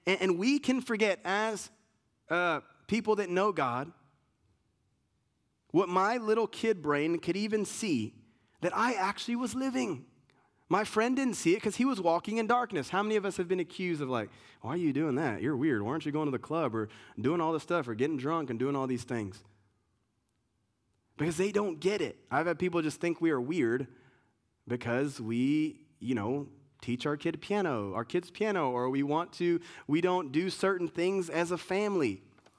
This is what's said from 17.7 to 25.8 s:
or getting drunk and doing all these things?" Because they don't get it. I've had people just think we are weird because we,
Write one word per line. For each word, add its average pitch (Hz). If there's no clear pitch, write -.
or 117
getting 139
drunk 147
and 120
doing 139
all 135
these 123
things?" 107
Because 156
they 196
don't 196
get 190
it. 139
I've 147
had 170
people 170
just 156
think 170
we 165
are 131
weird 131
because 123
we, 131